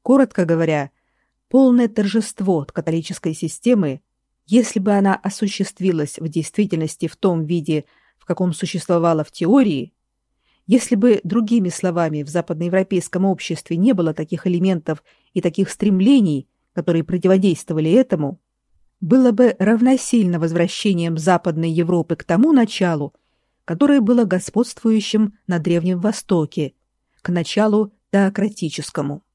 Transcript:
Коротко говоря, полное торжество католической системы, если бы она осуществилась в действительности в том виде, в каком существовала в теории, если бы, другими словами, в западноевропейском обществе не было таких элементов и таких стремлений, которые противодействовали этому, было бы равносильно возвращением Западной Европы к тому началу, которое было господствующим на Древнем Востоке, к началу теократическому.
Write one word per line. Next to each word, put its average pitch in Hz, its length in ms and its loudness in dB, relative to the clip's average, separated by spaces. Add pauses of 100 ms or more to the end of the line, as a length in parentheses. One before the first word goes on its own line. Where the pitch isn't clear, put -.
Коротко 233 440 2
говоря, 160 460 0 (580)
полное 247 380 4
торжество 202 840 -2
католической 160 640 -4
системы, 160 680 -2 (440)
если 220 340 2
бы 196 140 0
она 196 220 2
осуществилась 190 1040 -4
в 160 80 -8
действительности 160 800 -4
в - 80 -10
том 170 300 0
виде, 151 400 -2 (320)
в - 80 -20
каком 180 280 -2
существовала 170 720 -2
в - 80 -10
теории, 180 600 0 (720)
если 233 300 2
бы, 214 280 2
другими 214 460 0
словами, 165 540 -4
в 143 60 -12
западноевропейском 175 960 -2
обществе 170 540 -4
не 220 160 4
было 165 200 0
таких 156 340 -8
элементов 175 540 -2 (320)
и 190 60 -2
таких 175 300 -2
стремлений, 196 800 2 (240)
которые 165 320 -2
противодействовали 180 840 0
этому, 180 500 0 (580)
было 240 320 4
бы 233 280 4
равносильно 220 800 2
возвращением 170 800 0
Западной 165 540 0
Европы 165 460 0
к - 80 -20
тому 220 260 2
началу, 175 600 0 (540)
которое 277 320 2
было 240 240 2
господствующим 214 1200 -2
на 175 140 -2
Древнем 170 400 0
Востоке, 170 760 -2 (480)
к - 60 -8
началу 208 680 0 (200)
теократическому. 190 1120 -4 (120)